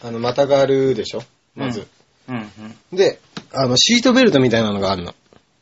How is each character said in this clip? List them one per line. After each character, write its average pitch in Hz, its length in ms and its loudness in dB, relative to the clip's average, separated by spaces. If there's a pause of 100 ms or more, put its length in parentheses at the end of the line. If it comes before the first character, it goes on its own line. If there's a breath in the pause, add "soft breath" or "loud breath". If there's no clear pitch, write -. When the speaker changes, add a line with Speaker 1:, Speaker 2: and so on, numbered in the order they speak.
Speaker 1:
あ 117 100 -12
の、 113 80 -8
股 123 280 -2
が 139 140 4
あ 135 60 4
る 135 280 2
で 107 100 -4
し - 100 -12
ょ？ - 80 -10 (320)
ま 127 160 -8
ず。 104 160 -10 (420)
Speaker 2:
う 127 40 -12
ん。 123 40 -6
う - 20 -8
ん 107 120 -12 (420)
う - 20 -10
ん。 - 20 -10
Speaker 1:
で、 185 220 2 (340)
あ 131 140 -2
の、 123 100 0
シ 226 200 2
ー 233 60 0
ト 254 120 4
ベ 262 80 4
ル 214 100 4
ト 139 80 4
み 127 100 4
た 113 100 2
い - 20 2
な 107 100 -2
の 101 80 -4
が 98 120 -2
あ 95 40 -2
る 90 60 -8
の。 85 120 -14 (460)